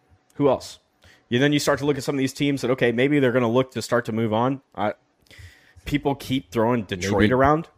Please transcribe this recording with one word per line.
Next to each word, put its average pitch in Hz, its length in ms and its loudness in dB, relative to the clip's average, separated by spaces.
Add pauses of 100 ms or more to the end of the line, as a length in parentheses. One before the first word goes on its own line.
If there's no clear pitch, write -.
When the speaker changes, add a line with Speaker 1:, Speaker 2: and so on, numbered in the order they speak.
(360)
Speaker 1:
Who 143 120 2
else? - 300 -4 (500)
You, 120 100 0
then 147 140 2
you 147 60 2
start 143 220 0
to 143 60 -4
look 147 120 0
at 127 60 -10
some 147 100 -4
of 139 40 -4
these 131 140 -2
teams 143 300 -2
that, 120 100 0
okay, 123 200 0
maybe 139 260 2
they're 127 140 2
gonna 123 180 2
look 127 220 0
to 113 100 -6
start 120 240 -2
to 113 60 -6
move 113 200 -2
on. 127 280 0 (140)
I, 101 200 -4 (920)
people 143 300 -2
keep - 360 -6
throwing 117 340 0
Detroit 98 380 -2
Speaker 2:
Maybe. 107 100 4
Speaker 1:
around. 143 460 2